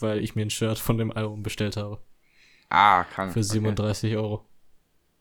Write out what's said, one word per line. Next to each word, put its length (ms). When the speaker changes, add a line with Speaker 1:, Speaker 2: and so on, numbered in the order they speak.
Speaker 1:
weil 180
ich 160
mir 100
ein 60
Shirt 280
von 200
dem 140
Album 320
bestellt 320
habe. 240
Speaker 2:
Ah, 360
krank. 280
Speaker 1:
Für 60
Speaker 2:
Okay. 100
Speaker 1:
siebenunddreißig 680
Euro. 300